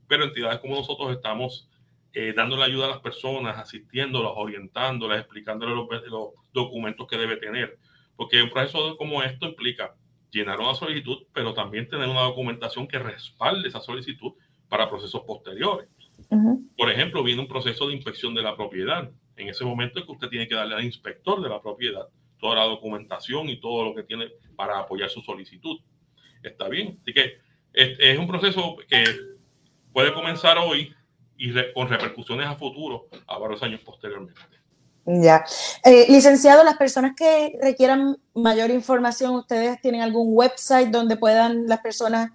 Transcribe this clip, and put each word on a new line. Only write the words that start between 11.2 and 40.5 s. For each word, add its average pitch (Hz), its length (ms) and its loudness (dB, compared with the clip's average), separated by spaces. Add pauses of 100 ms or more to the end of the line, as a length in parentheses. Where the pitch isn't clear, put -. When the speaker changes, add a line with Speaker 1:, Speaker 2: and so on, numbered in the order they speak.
Speaker 1:
pero 117 200 -6
también 107 360 -8
tener 139 180 -6
una 127 140 -4
documentación 123 680 -6
que 135 120 -8
respalde 185 720 -6
esa 117 120 -14
solicitud 127 520 -12 (340)
para 107 220 -2
procesos 98 360 -12
posteriores. 110 640 -8 (400)
Speaker 2:
Ujú. 220 340 2 (140)
Speaker 1:
Por 117 120 0
ejemplo, 147 340 -4
viene 120 180 -2
un 135 60 -10
proceso 127 400 -6
de 143 60 -8
inspección 117 400 -10
de 113 80 -6
la 107 140 -6
propiedad. 107 560 -8 (240)
En 101 140 -14
ese 113 140 -12
momento 120 360 -8
es - 60 -16
que 147 60 -20
usted 127 180 -14
tiene 113 180 -8
que 113 80 -6
darle 107 200 -6
al 113 80 -6
inspector 123 580 -8
de 143 80 -8
la 123 120 -10
propiedad 104 460 -10 (320)
toda 110 160 -4
la 110 80 0
documentación 113 840 -8
y 127 100 -12
todo 117 260 -6
lo 110 100 -8
que 107 80 -12
tiene 113 260 -12 (260)
para 101 240 -6
apoyar 95 300 -8
su 110 120 -14
solicitud. 98 580 -14 (640)
¿Está - 240 -12
bien? 180 340 -10
Así - 120 -12
que 131 240 -2 (360)
es, 131 260 0
es 220 200 4
un 175 80 -4
proceso 180 480 -4 (120)
que 120 160 2 (880)
puede 139 200 2
comenzar 165 440 0
hoy 156 360 -2 (440)
y 123 140 -6
re-, 123 220 -2
con 127 140 -4
repercusiones 117 600 -6
a 147 80 -8
futuro 139 520 -10 (200)
a 104 100 -10
varios 107 260 -8
años 110 180 -8
posteriormente. 101 600 -16 (640)
Speaker 2:
Ya. 165 380 8 (400)
Eh, 247 260 12
licenciado, 277 540 12
las 302 140 6
personas 269 380 0
que 311 460 2
requieran 269 560 4 (160)
mayor 226 380 2
información, 247 640 0
¿ustedes 240 460 -2
tienen 240 200 0
algún 226 300 0
website 254 580 4